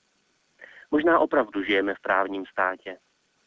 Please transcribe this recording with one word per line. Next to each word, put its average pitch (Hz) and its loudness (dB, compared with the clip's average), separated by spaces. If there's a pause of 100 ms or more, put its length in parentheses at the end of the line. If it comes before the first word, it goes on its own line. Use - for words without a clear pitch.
(920)
Možná 160 4
opravdu 131 0
žijeme 98 0
v - -18
právním 98 -2
státě. 92 -4 (500)